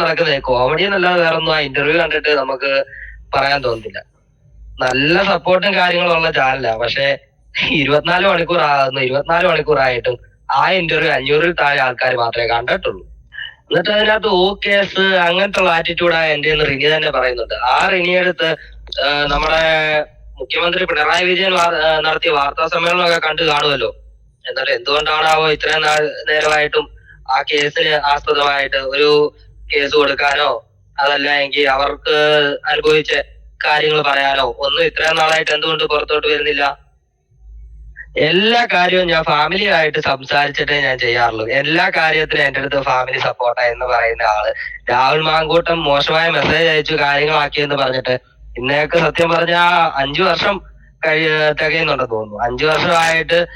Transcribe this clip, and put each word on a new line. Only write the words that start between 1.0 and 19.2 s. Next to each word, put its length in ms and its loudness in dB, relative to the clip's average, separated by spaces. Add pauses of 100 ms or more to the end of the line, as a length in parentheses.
വേറെ 160 2
ഒന്നും 160 0
ആ 40 0 (100)
ഇന്റർവ്യൂ 320 0
കണ്ടിട്ട് 400 0
നമുക്ക് 300 -4 (640)
പറയാൻ 300 2
തോന്നുന്നില്ല. 340 -6 (840)
നല്ല 320 2 (160)
സപ്പോർട്ടും 480 2
കാര്യങ്ങളും 400 2
ഉള്ള 180 0
ചാനലാ, 340 0 (120)
പക്ഷെ 240 -2 (720)
ഇരുപത്തിനാല് 540 2
മണിക്കൂർ 340 0
ആകുന്നു, 400 0
ഇരുപത്തിനാല് 440 0
മണിക്കൂറായിട്ടും 640 0 (440)
ആ 40 4 (180)
ഇന്റർവ്യൂ 360 0
അഞ്ഞൂറിൽ 340 0 (100)
താഴെ 260 2
ആൾക്കാർ 340 -2
മാത്രമേ 320 -2
കണ്ടിട്ടുള്ളൂ. 500 -4 (640)
എന്നിട്ട് 300 0
അതിനകത്ത് 420 0
ഓ 60 4 (180)
കേസ് 400 0 (220)
അങ്ങനത്തെ 380 0
ഉള്ള 160 2
ആറ്റിറ്റ്യൂഡാ 420 0 (140)
എൻ്റെ 200 -2
എന്ന് 160 0
റിനി 240 0
തന്നെ 220 -2
പറയുന്നുണ്ട്. 400 -2 (160)
ആ 40 2 (180)
റിനിയെടുത്ത്, 540 0 (540)
ആ, 60 2 (240)